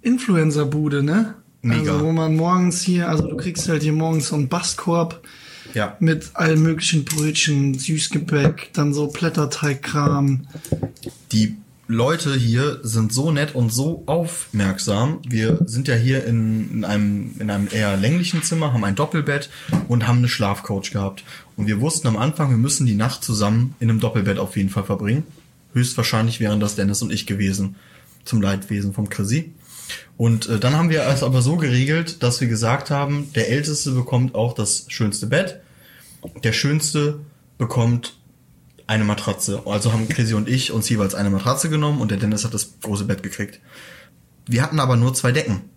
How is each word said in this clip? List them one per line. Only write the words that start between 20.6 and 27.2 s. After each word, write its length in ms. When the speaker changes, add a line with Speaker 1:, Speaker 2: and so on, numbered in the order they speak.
Speaker 2:
gehabt. 320
Und 100
wir 140
wussten 260
am 100
Anfang, 320
wir 80
müssen 300
die 80
Nacht 280
zusammen 560
in 100
einem 100
Doppelbett 400
auf 180
jeden 120
Fall 140
verbringen. 400
Höchstwahrscheinlich 680
wären 200
das 160
Dennis 260
und 100
ich 160